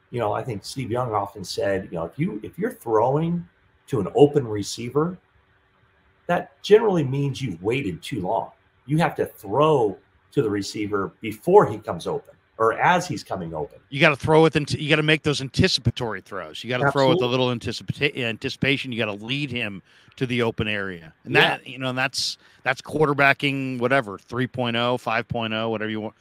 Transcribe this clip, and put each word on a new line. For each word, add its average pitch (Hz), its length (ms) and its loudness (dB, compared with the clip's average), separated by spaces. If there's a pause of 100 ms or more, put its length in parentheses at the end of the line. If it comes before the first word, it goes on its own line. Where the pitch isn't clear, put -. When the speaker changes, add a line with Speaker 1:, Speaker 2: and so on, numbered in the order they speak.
(120)
Speaker 1:
You 123 80 -2
know, 104 120 2
I 110 120 -2
think 107 200 -8
Steve - 280 -8
Young 123 200 -2
often 101 300 -2
said, 98 480 -2
you 87 80 -8
know, 80 60 -4
if - 160 -8
you, 214 240 -2
if - 120 -16
you're 226 160 -4
throwing 147 760 0 (400)
to - 100 -2
an 95 160 -2
open 139 320 6
receiver 120 720 -4 (1120)
that - 320 -4
generally 202 400 6
means 135 400 -2
you've 92 180 -6
waited 98 420 -2
too 113 180 -6
long. 95 320 -2 (340)
You 147 120 2
have 160 180 2
to 110 100 -2
throw 117 720 0 (320)
to 143 120 2
the 110 60 0
receiver 101 720 -4
before 165 460 4
he 110 120 -4
comes 90 280 -8
open 85 280 -6 (220)
or 113 220 2
as 170 300 2
he's 147 160 -6
coming 90 280 -8
open. - 360 -10
Speaker 2:
You 139 120 -6
gotta 156 140 6
throw 156 280 4
with 160 120 4
ant-, 147 200 -4
you 156 140 -4
gotta 156 140 2
make 156 220 2
those 147 160 -2
anticipatory 123 800 -2
throws. 87 420 -12
You 113 80 -8
gotta 135 220 2
throw 139 160 4
with 123 120 4
a - 40 2
Speaker 1:
Absolutely. 120 60 0
Speaker 2:
little 127 180 2
anticipa-, 123 680 -4
anticipation. 131 760 -4
You 110 60 -6
gotta 110 140 -2 (120)
lead 139 260 -6
him 107 320 -8 (320)
to - 100 -6
the 120 180 0
open 113 260 0
area. 95 440 -8 (120)
And 127 100 -4
Speaker 1:
Yeah. 175 220 4
Speaker 2:
that, - 100 -16
you 131 120 -14
know, 131 100 -6
and 127 100 -4
that's, - 400 -4 (240)
that's 131 180 -2
quarterbacking, 139 1000 2
whatever, 120 380 0
three 123 280 -4
point 120 300 -2
oh, 120 220 0
five 117 280 -4
point 113 260 -4
oh, 110 160 -2
whatever 110 220 -4
you 110 100 -4
want, 107 200 -8